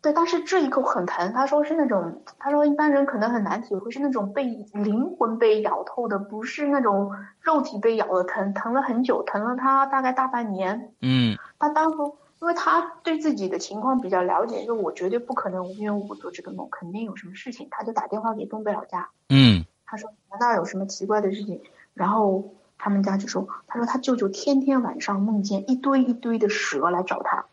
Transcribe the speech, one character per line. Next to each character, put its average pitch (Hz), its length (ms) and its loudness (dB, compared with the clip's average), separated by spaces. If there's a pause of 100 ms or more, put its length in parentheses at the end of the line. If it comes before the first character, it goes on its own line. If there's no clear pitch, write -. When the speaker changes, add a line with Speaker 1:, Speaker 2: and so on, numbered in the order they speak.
Speaker 1:
对， 302 120 4
但 339 140 4
是 349 140 0
这 381 200 2
一 269 80 2
口 262 120 2
很 180 240 0
疼。 180 280 -2
他 262 120 2
说 294 180 4
是 302 120 0
那 311 100 2
种， 180 380 -2 (160)
他 277 100 -4
说 294 160 4
一 294 100 4
般 302 160 4
人 277 140 4
可 277 120 0
能 220 120 0
很 233 140 0
难 190 180 -2
体 208 140 -4
会， 208 160 -6
是 254 80 -8
那 285 100 0
种 208 240 -2
被 277 120 -2 (280)
灵 214 420 0
魂 226 220 0
被 214 240 6
咬 - 220 -2
透 240 240 -6
的， 208 100 -2
不 214 260 -6
是 285 240 -4
那 285 140 2
种 202 300 2 (280)
肉 311 220 2
体 - 160 -6
被 226 200 2
咬 208 100 0
的 185 160 2
疼， 196 300 -2
疼 233 200 -4
了 269 80 2
很 254 220 0
久， 247 200 2
疼 208 200 -4
了 247 140 -2
他 269 280 4
大 269 160 0
概 254 100 0
大 262 160 0
半 240 260 -2
年。 190 380 -4 (100)
Speaker 2:
嗯。 123 360 2 (220)
Speaker 1:
他 294 100 2
当 311 220 2
时， 311 60 -4 (440)
因 330 60 0
为 339 60 2
他 339 280 2 (220)
对 320 160 0
自 302 160 0
己 196 120 -4
的 170 120 -4
情 202 200 -8
况 254 200 2
比 185 100 -6
较 185 140 2
了 180 220 2
解， 220 200 -6
就 233 80 -2
我 185 200 -2
绝 180 160 -2
对 233 100 0
不 240 140 -8
可 208 160 -2
能 185 180 -4
无 190 80 -10
缘 208 240 -2
无 202 80 -6
故 208 80 -10
做 - 160 -12
这 180 100 -14
个 - 100 -14
梦， 185 200 -10
肯 170 200 -12
定 214 120 -6
有 202 120 -8
什 - 120 -16
么 190 80 -16
事 254 160 -14
情， 285 180 -16
他 - 140 -10
就 226 100 -6
打 220 140 -2
电 208 140 -4
话 226 120 -2
给 214 120 -6
东 220 180 -10
北 208 100 -2
老 - 120 -6
家。 - 240 -8 (200)
Speaker 2:
嗯。 117 360 8 (200)
Speaker 1:
他 214 120 -12
说 - 120 -14 (220)
：“难 196 80 -12
道 233 160 2
有 170 80 0
什 190 140 -6
么 190 80 -4
奇 - 200 -8
怪 214 140 2
的 202 140 0
事 208 100 -8
情？” 196 160 -8 (340)
然 180 160 0
后 202 460 2 (240)
他 208 100 -2
们 196 140 4
家 196 140 2
就 202 100 -4
说， 190 180 -2 (220)
他 - 100 -8
说 233 80 0
他 254 140 0
舅 254 160 2
舅 196 140 0
天 269 320 2
天 269 200 2
晚 - 200 -4
上 196 200 -2
梦 208 220 2
见 196 260 -2
一 254 60 4
堆 269 260 4
一 247 120 4
堆 226 260 -2
的 208 80 4
蛇 165 420 0
来 180 140 0
找 - 180 -4
他。 - 320 -2